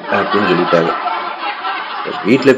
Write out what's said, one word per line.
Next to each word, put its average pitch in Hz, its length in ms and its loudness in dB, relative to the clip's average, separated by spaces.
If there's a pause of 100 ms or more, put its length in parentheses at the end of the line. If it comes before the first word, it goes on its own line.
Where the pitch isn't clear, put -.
(120)
அப்படின்னு 101 380 0
சொல்லிட்டாங்க. 85 420 2 (1300)
வீட்டுல 131 320 6